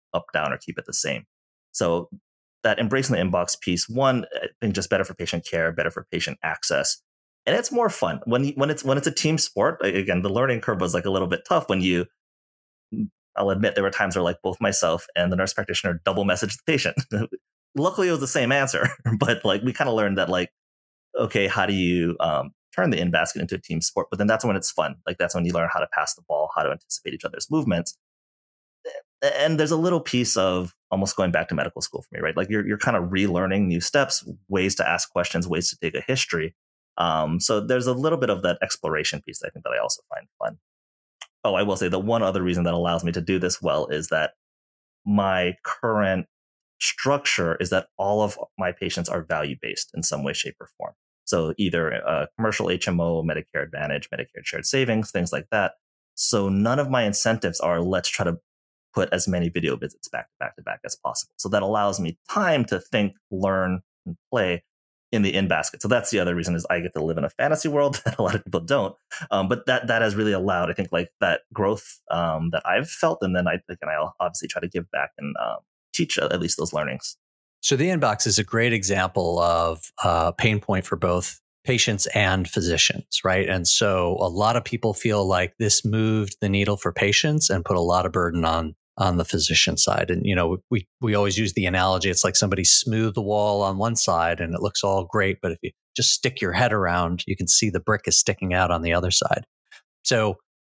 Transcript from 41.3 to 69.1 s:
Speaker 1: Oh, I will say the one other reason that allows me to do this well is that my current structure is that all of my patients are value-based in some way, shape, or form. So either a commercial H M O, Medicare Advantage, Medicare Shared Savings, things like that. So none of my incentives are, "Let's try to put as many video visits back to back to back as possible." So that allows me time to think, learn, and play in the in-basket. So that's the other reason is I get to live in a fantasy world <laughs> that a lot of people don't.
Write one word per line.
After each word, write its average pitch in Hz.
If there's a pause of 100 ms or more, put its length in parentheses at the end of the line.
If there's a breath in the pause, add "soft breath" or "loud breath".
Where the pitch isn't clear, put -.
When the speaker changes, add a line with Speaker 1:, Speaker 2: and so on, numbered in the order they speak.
Speaker 1:
Oh, 104
I 92
will 101
say 90
the 92
one 110
other 95
reason 87
that 85
allows 85
me 85
to 87
do 92
this 87
well 76
is 76
that 78 (720)
my 95 (100)
current 101 (540)
structure 117
is 90
that 92
all 104
of 104 (200)
my 90
patients 90
are 87
value-based 73
in 80
some 71
way, 71
shape, -
or -
form. 50 (300)
So 82
either 85
a 71
commercial 104
H 90
M 87
O, 85
Medicare 76
Advantage, 73
Medicare -
Shared -
Savings, 117
things 87
like 73
that. 104 (420)
So 101
none 107
of 139
my 127
incentives 104
are, 85
"Let's 90
try -
to 85 (560)
put 92
as 90
many 87
video 82
visits -
back -
to -
back -
to -
back -
as -
possible." -
So -
that 101
allows 101
me 85 (120)
time 156
to 92
think, 104 (160)
learn, 95 (240)
and 85 (160)
play 92 (460)
in 110
the 98
in-basket. 85
So -
that's 120
the 107
other 90
reason 85
is 82
I 87
get 85
to 76
live 80
in 73
a -
fantasy 147
world 143
<laughs> -
that -
a 123
lot 90
of 104
people 95
don't. 98 (360 loud breath)